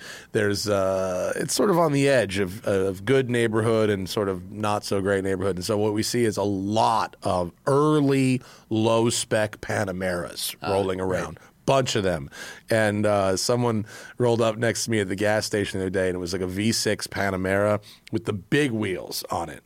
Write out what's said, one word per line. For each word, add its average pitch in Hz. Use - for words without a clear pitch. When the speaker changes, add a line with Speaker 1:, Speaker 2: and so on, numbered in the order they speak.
Speaker 1:
there's, 104
uh, 95
it's -
sort 240
of 180
on 165
the 139
edge 101
of, 98
of 95
good 131
neighborhood 113
and 95
sort 98
of 92
not 104
so 98
great 98
neighborhood. 95
And 87
so 107
what 104
we 107
see 120
is 104
a 101
lot 101
of 90
early 139
low-spec 113
Panameras 92
Speaker 2:
Ah, 95
Speaker 1:
rolling 95
Speaker 2:
right. 95
Speaker 1:
around. 87
Bunch 135
of 110
them. 85
And, 104
uh, 101
someone 120
rolled 117
up 113
next 113
to 113
me 110
at 98
the 101
gas 104
station 101
the 95
other 95
day, 92
and 90
it 90
was, 87
like, 92
a 92
V 101
six 107
Panamera 98
with 110
the 107
big 135
wheels 98
on 85
it. -